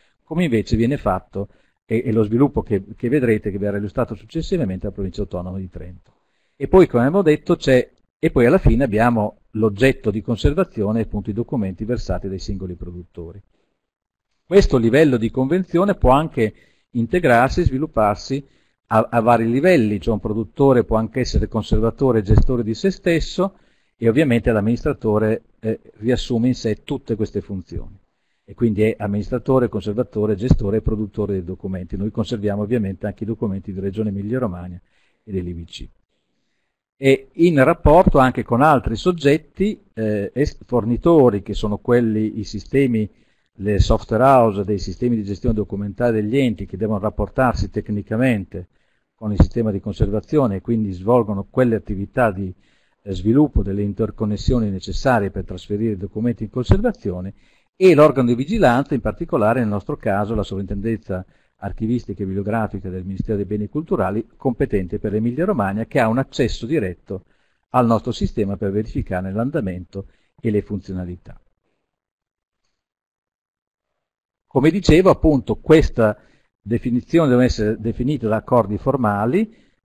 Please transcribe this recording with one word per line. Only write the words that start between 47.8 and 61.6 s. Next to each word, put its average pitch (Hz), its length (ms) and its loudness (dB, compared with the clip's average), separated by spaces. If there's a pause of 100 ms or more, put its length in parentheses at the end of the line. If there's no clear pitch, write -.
con 107 160 -8
il 98 80 -4
sistema 113 320 2
di 98 80 -4
conservazione 104 800 -2
e 92 40 -6
quindi 110 300 -2
svolgono 101 580 0
quelle 120 280 0
attività 104 560 -2
di, 95 200 -8 (500)
eh, 101 100 -10
sviluppo 113 500 2
delle 98 200 -4
interconnessioni 104 880 -2
necessarie 98 600 -2
per 95 140 -8
trasferire 104 480 -6
i 101 40 -6
documenti 107 460 -6
in 107 80 -10
conservazione, 120 840 -2 (460)
e 185 140 8
l'organo 135 340 6
di 120 60 4
vigilanza, 139 580 2
in 131 80 -2
particolare 117 600 0
nel 110 100 -2
nostro 101 260 -6
caso 104 380 -2
la 107 80 -2
Sovrintendenza 98 800 -6 (380)